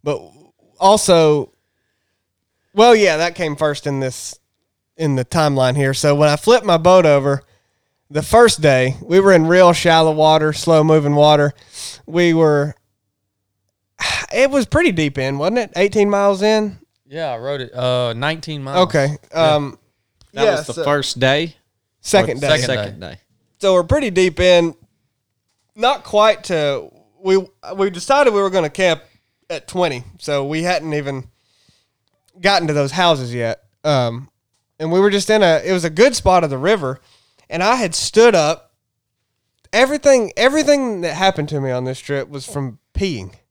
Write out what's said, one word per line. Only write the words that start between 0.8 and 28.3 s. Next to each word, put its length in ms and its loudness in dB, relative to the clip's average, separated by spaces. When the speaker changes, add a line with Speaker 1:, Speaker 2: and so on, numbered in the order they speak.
Speaker 1:
well, 220 6
yeah, 220 2
that 180 -4
came 200 -6
first 320 -4
in 120 -4
this, 380 -8
in 180 -2
the 100 -2
timeline 500 0
here. 180 -2
So 220 0
when 140 2
I 60 2
flipped 300 2
my 120 2
boat 280 4
over, 380 2
the 120 -4
first 380 4
day, 400 2
we 180 2
were 140 4
in 120 4
real 280 6
shallow 380 2
water, 420 2
slow 300 2
moving 320 2
water. 380 4
We 260 0
were, 420 0
<sighs> 340 -8
it 160 2
was 160 0
pretty 260 0
deep 280 -4
in, 180 -4
wasn't 220 -2
it? 160 -6
Eighteen 340 0
miles 320 0
in? 380 0
Speaker 2:
Yeah, 240 -8
I 60 -8
wrote 240 -8
it. 120 -14
Uh, 400 -2
nineteen 500 -8
miles. 240 0
Speaker 1:
Okay. 300 -2
Speaker 2:
Yeah. 240 0
Speaker 1:
Um, 240 -6
Speaker 3:
That 100 -4
Speaker 1:
yeah, 140 2
Speaker 3:
was 100 -8
the 60 -10
Speaker 1:
so 100 -8
Speaker 3:
first 360 -4
day? 360 -2
Speaker 1:
Second 360 0
Speaker 3:
Or 40 -10
Speaker 1:
day. 60 -4
Speaker 2:
Second 180 0
Speaker 3:
second 340 -6
Speaker 2:
day. 140 -16
Speaker 3:
day. 60 -20
Speaker 1:
So 140 0
we're 100 2
pretty 260 -2
deep 300 0
in. 340 2
Not 280 -2
quite 420 0
to, 440 -4
we, 260 0
we 140 -2
decided 440 0